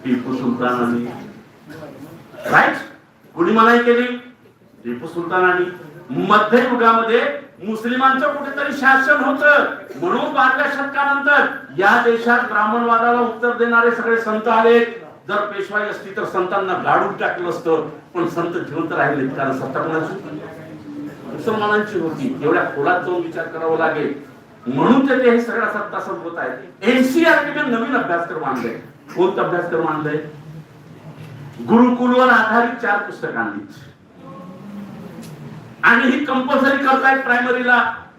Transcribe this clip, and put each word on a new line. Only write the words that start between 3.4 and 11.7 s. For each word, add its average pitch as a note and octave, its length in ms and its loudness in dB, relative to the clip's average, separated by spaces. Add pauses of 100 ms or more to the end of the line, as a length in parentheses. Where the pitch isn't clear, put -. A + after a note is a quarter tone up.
मनाई A#3+ 260 4
केली? A#3+ 380 0 (680)
टिपू A#2+ 220 -8
सुलतानाने. F3+ 680 0 (380)
मध्ययुगामध्ये A3+ 1300 4 (260)
मुस्लिमांचं B3+ 680 0
कुठेतरी - 380 -6
शासन C#4+ 520 4
होतं D4 400 4 (360)
म्हणून A#3+ 340 -2
बाराव्या C#4+ 380 2
शतकानंतर C#4+ 760 2 (320)